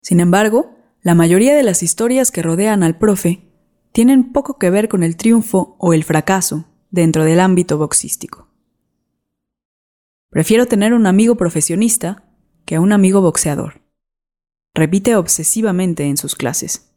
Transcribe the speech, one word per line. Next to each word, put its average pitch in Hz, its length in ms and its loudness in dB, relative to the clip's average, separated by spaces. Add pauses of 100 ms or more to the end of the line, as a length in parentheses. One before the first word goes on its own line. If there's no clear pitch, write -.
Sin 175 180 0
embargo, 208 560 0 (260)
la 175 120 0
mayoría 180 420 4
de 294 60 4
las 190 220 -2
historias 240 480 -2
que 175 100 -8
rodean 190 400 -2
al 165 160 0
profe 190 540 -2 (400)
tienen 254 420 2
poco 277 240 -4
que 180 140 0
ver 214 180 0
con 185 140 0
el 165 140 -2
triunfo 220 600 0
o 170 160 0
el 156 100 2
fracaso 165 640 -2 (240)
dentro 160 340 0
del 165 180 2
ámbito 180 360 0
boxístico. - 720 -8 (1800)
"Prefiero 220 340 2
tener 214 260 0
un 226 140 4
amigo 214 300 4
profesionista 185 880 -2 (420)
que 160 140 -4
un 190 120 2
amigo 196 300 4
boxeador", 151 640 -4 (880)
repite 190 420 0
obsesivamente 180 920 -2
en 143 120 -2
sus - 160 -8
clases. - 640 -8